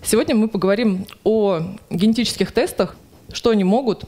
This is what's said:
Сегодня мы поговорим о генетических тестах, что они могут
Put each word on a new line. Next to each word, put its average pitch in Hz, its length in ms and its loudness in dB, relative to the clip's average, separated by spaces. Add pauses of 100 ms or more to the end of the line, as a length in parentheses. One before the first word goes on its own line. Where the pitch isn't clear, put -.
Сегодня 254 320 0
мы 220 140 2
поговорим 196 580 0 (180)
о 202 360 2 (300)
генетических 220 600 0
тестах, 240 440 -2 (380)
что - 160 0
они 202 140 2
могут 214 440 0